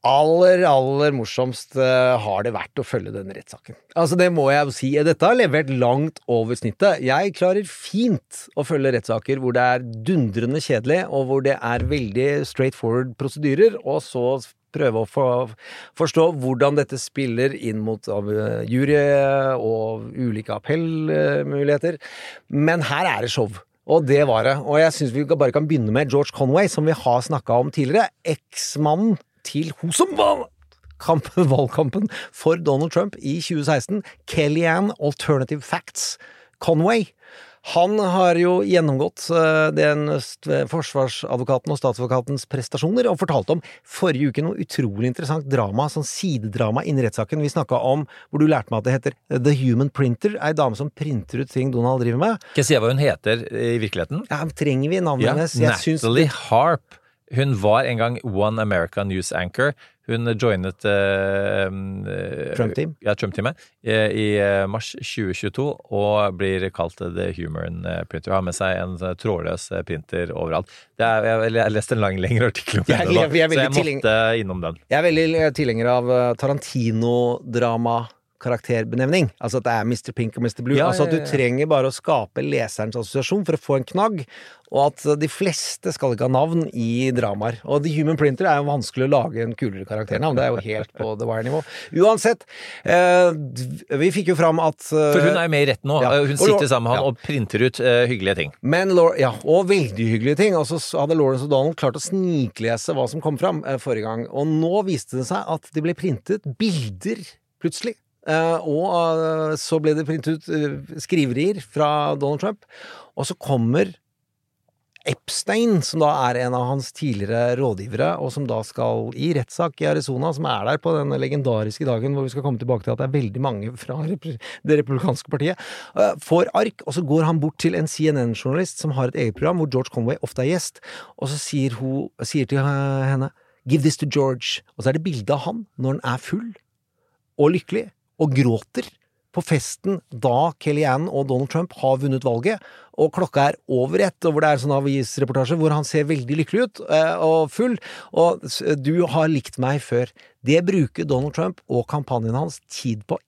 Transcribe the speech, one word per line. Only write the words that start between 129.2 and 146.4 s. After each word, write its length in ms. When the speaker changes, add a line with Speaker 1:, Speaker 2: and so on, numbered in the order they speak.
Speaker 1:
program 240
hvor 120
George 240
Conway 260
ofte 220
er 80
gjest, 300
og 120
så 100
sier 400
hun, 300
sier 240
til, 120
eh, 500
henne, 240
«Give 160
this 140
to 100
George», 560
og 60
så 60
er 100
det 80
bilde 240
av 160
han 180
når 220
han 140
er 20
full 340
og 160
lykkelig, 360
og 140
gråter 500
på 140
festen 640
da 500
Kellyanne 540
og 140
Donald 240
Trump 220
har 240
vunnet 260
valget, 340
og 160
klokka 380
er 60
over 300
ett, 260
og 80
hvor 80
det 80
er 80
sånn 160
avisreportasje 800
hvor 140
han 160
ser 200
veldig 340
lykkelig 240